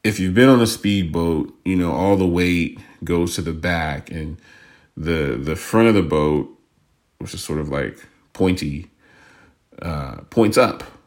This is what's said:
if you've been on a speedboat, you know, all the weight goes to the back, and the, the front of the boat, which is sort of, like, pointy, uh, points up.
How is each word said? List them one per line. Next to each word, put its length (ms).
if 160
you've 160
been 140
on 120
a 60
speedboat, 880
you 120
know, 160
all 240
the 100
weight 540
goes 320
to 60
the 100
back, 580
and 300
the, 440
the 160
front 320
of 60
the 80
boat, 480
which 160
is 100
sort 160
of, 80
like, 360
pointy, 580
uh, 360
points 280
up. 240